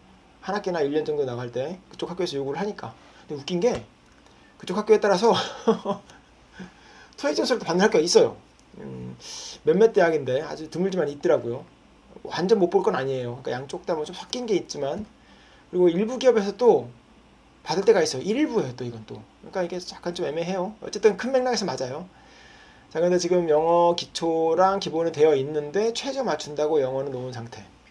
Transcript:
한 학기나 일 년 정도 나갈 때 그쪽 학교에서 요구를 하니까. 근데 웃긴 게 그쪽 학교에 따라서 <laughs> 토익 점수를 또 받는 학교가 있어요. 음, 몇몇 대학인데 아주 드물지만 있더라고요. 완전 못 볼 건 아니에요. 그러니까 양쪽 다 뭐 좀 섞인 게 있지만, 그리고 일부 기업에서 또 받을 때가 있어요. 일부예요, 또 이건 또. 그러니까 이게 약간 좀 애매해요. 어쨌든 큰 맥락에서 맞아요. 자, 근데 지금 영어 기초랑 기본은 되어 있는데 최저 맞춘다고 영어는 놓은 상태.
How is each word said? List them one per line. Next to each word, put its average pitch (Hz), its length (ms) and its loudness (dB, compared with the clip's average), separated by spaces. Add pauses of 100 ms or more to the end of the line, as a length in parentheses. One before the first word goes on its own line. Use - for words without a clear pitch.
(420)
한 190 140 -6
학기나 180 260 -2
일 143 100 0
년 151 120 0
정도 147 220 -2
나갈 123 260 -6
때 143 280 -6 (100)
그쪽 - 220 -10
학교에서 175 260 -4
요구를 139 240 -4
하니까. 202 320 -8 (340)
근데 143 140 -10
웃긴 180 180 -4
게 175 240 0 (720)
그쪽 185 200 -6
학교에 214 220 4
따라서 202 340 4
<laughs> - 680 -2 (1160)
토익 294 180 0
점수를 240 240 0
또 196 60 -10
받는 180 200 2
학교가 160 180 4
있어요. 175 340 4 (400)
음, 64 400 -14 (460)
몇몇 202 300 6
대학인데 151 480 2
아주 151 280 -10
드물지만 180 400 0
있더라고요. 143 560 0 (580)
완전 196 360 2
못 175 100 4
볼 196 140 0
건 202 120 0
아니에요. 131 460 -6
그러니까 131 100 -8
양쪽 135 340 -8
다 175 100 -2
뭐 151 100 -6
좀 175 100 -14
섞인 - 300 -10
게 214 100 0
있지만, 151 500 -6 (640)
그리고 180 200 4
일부 214 280 0
기업에서 214 400 2
또 160 320 4 (760)
받을 170 220 -4
때가 220 160 6
있어요. 139 200 -2
일부예요, 214 540 -2
또 127 80 -10
이건 113 220 -10
또. 110 160 -14 (180)
그러니까 180 240 -6
이게 180 160 -6 (140)
약간 175 200 -8
좀 175 120 -4
애매해요. 175 560 -4
어쨌든 208 360 2
큰 240 140 -6
맥락에서 247 340 0
맞아요. 135 420 -6 (840)
자, 160 100 -6
근데 180 180 4
지금 175 320 2
영어 170 460 4
기초랑 165 840 0
기본은 165 320 -2
되어 151 240 6
있는데 151 580 -2
최저 262 300 -6
맞춘다고 151 580 0
영어는 135 300 -4
놓은 127 200 -8
상태. 117 320 -14 (280)